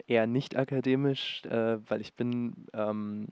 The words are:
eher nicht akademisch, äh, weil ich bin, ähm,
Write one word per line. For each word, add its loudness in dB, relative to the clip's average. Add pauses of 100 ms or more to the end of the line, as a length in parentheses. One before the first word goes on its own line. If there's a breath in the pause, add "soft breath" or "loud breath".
eher 4
nicht 0
akademisch, 0
äh, 2 (120)
weil 0
ich -12
bin, -4
ähm, -4